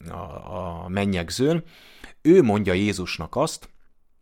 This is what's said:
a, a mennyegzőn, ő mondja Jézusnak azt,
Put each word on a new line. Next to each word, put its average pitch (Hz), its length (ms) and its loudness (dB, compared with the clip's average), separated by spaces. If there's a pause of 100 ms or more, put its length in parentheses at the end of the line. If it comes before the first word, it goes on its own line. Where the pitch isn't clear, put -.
a, 87 760 -12
a 90 40 -12
mennyegzőn, 101 760 0 (580)
ő 175 200 8
mondja 101 300 2
Jézusnak 90 640 -2
azt, - 320 -4 (540)